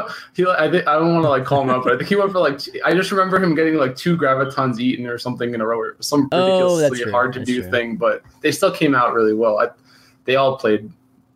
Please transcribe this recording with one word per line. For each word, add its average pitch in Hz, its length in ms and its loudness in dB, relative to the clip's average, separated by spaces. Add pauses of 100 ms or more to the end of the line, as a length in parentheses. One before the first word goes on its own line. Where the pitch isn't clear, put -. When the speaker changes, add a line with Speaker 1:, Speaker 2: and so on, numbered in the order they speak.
Speaker 1:
<laughs> - 260 -16
he, 180 100 2
I 156 240 2
think, 170 160 0
I 151 140 2
don't 170 140 2
wanna, 160 160 2
like, 131 160 0
call 143 160 2
him 131 80 0
out, 127 160 0
but 120 80 4
I 127 40 0
think 135 120 -6
he 202 80 2
went 196 160 0
for, 185 60 0
like, 143 200 0
t-, - 220 -10
I 156 120 0
just 185 160 0
remember 190 320 2
him 170 140 2
getting, 160 200 2
like, 131 200 0
two 170 220 0
Gravitons 135 640 0
eaten 123 240 -2
or 120 120 -6
something 120 360 -6
in 113 80 -4
a 110 40 -2
row, 113 140 -2
or 110 220 -6
some 143 320 0
Speaker 2:
Oh, 180 440 2
that's 147 140 2
Speaker 1:
ridiculously 120 120 -4
Speaker 2:
true. 107 100 -6
Speaker 1:
hard 123 200 2
to 127 60 -8
Speaker 2:
That's 123 120 -6
Speaker 1:
do 123 100 -2
Speaker 2:
true. - 100 -8
Speaker 1:
thing. 117 240 -2
But 107 280 -2 (180)
they 151 100 0
still 185 200 0
came 151 240 0
out 120 180 2
really 110 200 2
well. 107 260 2
I, - 100 0 (560)
they 127 100 0
all 135 220 2
played. 107 340 0 (440)